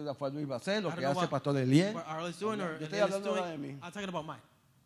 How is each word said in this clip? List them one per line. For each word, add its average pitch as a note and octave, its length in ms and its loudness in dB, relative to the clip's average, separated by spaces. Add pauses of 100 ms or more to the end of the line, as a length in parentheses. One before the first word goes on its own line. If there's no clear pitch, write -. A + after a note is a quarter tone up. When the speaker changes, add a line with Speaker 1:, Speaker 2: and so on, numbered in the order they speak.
Speaker 1:
Rafael C#3 280 -2
Luis D3 160 -4
va C3+ 80 -2
a - 20 -6
hacer, G3+ 240 0
lo F3 60 -2
Speaker 2:
I D3 40 0
don't - 40 -6
Speaker 1:
que - 60 -4
Speaker 2:
know C3+ 100 4
Speaker 1:
hace D#3+ 80 2
Speaker 2:
what, E3+ 100 0
Speaker 1:
Pastor C#3+ 260 2
Eliel. C#3+ 380 6
Speaker 2:
what E3 120 -8
Arlen D#3+ 240 -6
is F3 80 -10
doing G#3+ 220 -2
or E3 180 -4
Speaker 1:
Yo D#3 80 -6
estoy F#3 120 -2
Speaker 2:
Eliel G3+ 100 6
is F3+ 60 0
Speaker 1:
hablando G3+ 160 -2
ahora F3+ 200 0
de D#3+ 60 -6
Speaker 2:
doing. C#3 200 -8
Speaker 1:
mí. - 60 -14
Speaker 2:
I'm F3 100 -12
talking G3+ 160 -6
about E3 180 -4
mine. C#3 140 -10 (460)